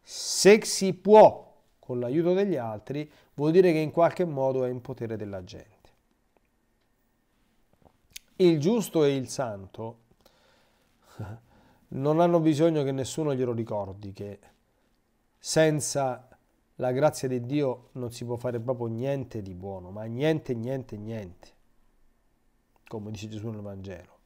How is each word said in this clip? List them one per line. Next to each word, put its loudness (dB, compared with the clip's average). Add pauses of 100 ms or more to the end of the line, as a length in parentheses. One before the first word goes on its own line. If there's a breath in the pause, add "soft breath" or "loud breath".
se 4
si -2
può 8 (280)
con -6
l'aiuto 0
degli 0
altri, -8 (240 soft breath)
vuol 0
dire 6
che 2
in -2
qualche 2
modo -2
è -2
in -6
potere -10
della -10
gente. -20 (2500)
Il 6
giusto 2
e 4
il -4
santo -10 (1160 soft breath)
<laughs> -14 (500 soft breath)
non 0
hanno 6
bisogno 2
che 0
nessuno -4
glielo -2
ricordi, -6
che -12 (1000)
senza 0 (520)
la -2
grazia 0
di -4
Dio -2
non -8
si -12
può -6
fare -6
proprio -4
niente -6
di -12
buono, -12
ma -12
niente, -2
niente, -8
niente, -12 (1400)
come -12
dice -12
Gesù -10
nel -10
Vangelo. -16